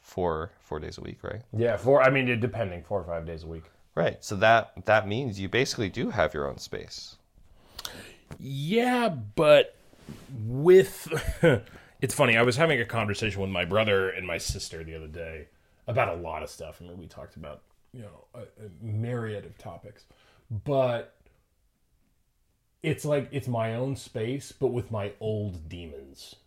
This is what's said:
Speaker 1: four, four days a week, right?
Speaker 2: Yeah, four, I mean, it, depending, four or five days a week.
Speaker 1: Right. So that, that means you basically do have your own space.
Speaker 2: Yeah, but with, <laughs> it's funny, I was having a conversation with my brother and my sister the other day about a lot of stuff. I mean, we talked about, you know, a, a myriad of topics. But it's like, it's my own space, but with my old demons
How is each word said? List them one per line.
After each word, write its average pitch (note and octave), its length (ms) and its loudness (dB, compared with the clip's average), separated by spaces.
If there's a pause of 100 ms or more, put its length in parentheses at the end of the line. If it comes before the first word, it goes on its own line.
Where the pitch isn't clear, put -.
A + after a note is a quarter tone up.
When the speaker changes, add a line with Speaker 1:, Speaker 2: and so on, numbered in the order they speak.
Speaker 1:
four, E2 500 -4 (100)
four - 180 -8
days D#2+ 180 -12
a - 40 -16
week, - 220 -14
right? A2 180 -10 (100)
Speaker 2:
Yeah, A2+ 240 0
four, C3 260 6
I C3 80 8
mean, C3+ 200 2
it, A#2+ 100 0
depending, G#2 440 -4
four G2+ 180 -4
or - 40 -10
five E2 200 -6
days E2 180 -10
a D#2+ 40 -14
week. E2 180 -12 (280)
Speaker 1:
Right. - 300 -2
So G#2 140 -6
that, A2 480 4
that G#2+ 200 4
means G#2+ 320 -4
you G2 120 -6
basically A#2 400 0
do F3 220 -4
have E2+ 220 2
your C#2+ 160 -4
own - 100 -10
space. - 580 -14 (1200)
Speaker 2:
Yeah, A3+ 680 0
but C#3+ 680 4 (720)
with, D#3+ 600 6 (340)
<laughs> - 600 2
it's A#2+ 140 -2
funny, A#2+ 220 6
I A#2 60 6
was B2 120 4
having D3+ 240 4
a A2+ 60 0
conversation G#2 560 -2
with F#2+ 80 -2
my F2+ 160 0
brother G2 440 4
and F2+ 160 -6
my E2+ 120 -4
sister - 460 -8
the D#2+ 120 -12
other D#2+ 120 -12
day D#2+ 400 -12 (400)
about A2+ 200 0 (100)
a F2 40 -10
lot D#2+ 220 -6
of D2+ 60 -12
stuff. - 320 -16
I F2 40 -18
mean, F2 120 -16
we D#2+ 100 -16
talked - 280 -18
about, D2 280 -16 (300)
you B2+ 100 -16
know, E2+ 300 -20
a, A#2+ 80 -16
a G#2 280 -18 (120)
myriad A2 640 -6
of G2+ 120 -18
topics. - 480 -18 (580)
But B2+ 520 0 (1700)
it's D#3 220 -2
like, D3 260 0
it's C3+ 160 -4
my A2+ 280 -2
own C3 200 -2
space, B2+ 560 -6
but - 160 -2
with A#2 240 -2
my G2+ 280 -4
old G#2 500 -4
demons D#2 680 -14 (120)